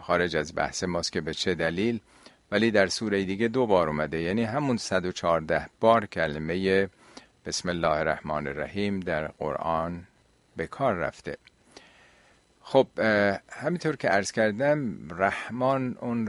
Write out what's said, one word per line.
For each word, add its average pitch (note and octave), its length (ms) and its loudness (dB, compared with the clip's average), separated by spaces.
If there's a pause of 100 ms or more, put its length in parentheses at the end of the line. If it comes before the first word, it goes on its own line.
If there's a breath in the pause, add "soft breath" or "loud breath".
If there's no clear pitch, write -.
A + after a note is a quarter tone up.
خارج F2 340 0
از D2+ 200 -2
بحث D2 280 -2
ماست F2 280 -2
که F2 100 -4
به D#2+ 120 -6
چه F2+ 220 -2
دلیل، F2+ 440 0 (520 loud breath)
ولی G#2+ 200 4
در G2+ 160 6
سورهٔ G2+ 360 0
دیگه F#2+ 240 0
دو B2 180 2
بار F2+ 220 4
اومده، D2+ 320 -2
یعنی F#2+ 240 0
همون B2+ 340 0
صد F#2 280 -2
و F2+ 60 -2
چهارده D#2+ 580 0 (100)
بار A2+ 260 6
کلمهٔ F2+ 840 0 (560 loud breath)
بسم F2 240 -6
الله E2 200 0
الرحمن D#2 580 -2
الرحیم F2 520 -4
در D#2+ 280 -2
قرآن E2 800 -4 (480)
به D#2+ 120 -6
کار C3 260 -2
رفته. D2+ 440 -6 (1200 loud breath)
خب، - 260 4 (100)
اه، G2+ 420 4 (100)
همینطور D#3 460 -4
که F2 140 -2
عرض G2 220 2
کردم، A2+ 840 0
رحمان B2+ 840 0
اون A#2 300 -2